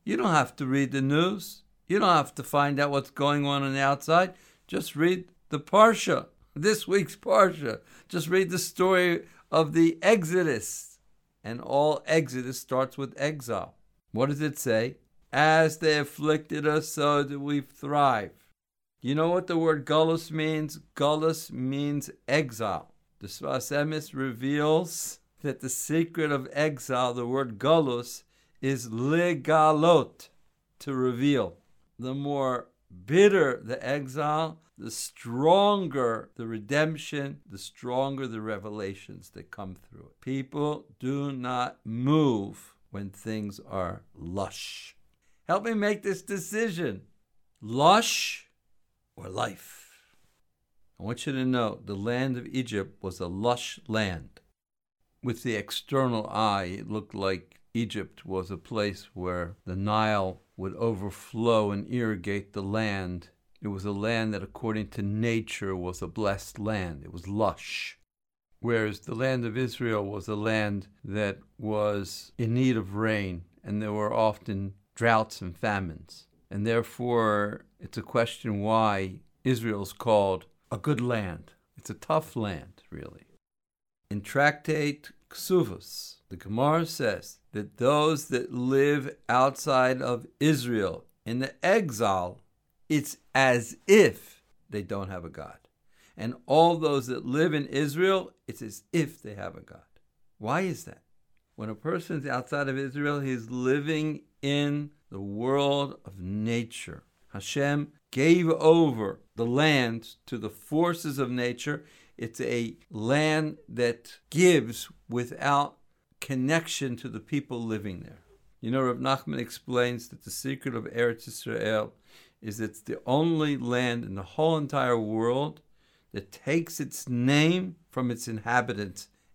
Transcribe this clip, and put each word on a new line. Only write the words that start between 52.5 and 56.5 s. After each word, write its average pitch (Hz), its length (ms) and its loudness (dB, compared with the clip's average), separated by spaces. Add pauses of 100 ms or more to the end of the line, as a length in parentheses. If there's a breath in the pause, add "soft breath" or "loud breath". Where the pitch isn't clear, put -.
was 95 180 -8
a 90 60 -6
lush 110 600 -2
land. 98 540 -4 (800)
With 123 200 -6
the 120 120 -2
external 117 760 -2
eye, 101 340 0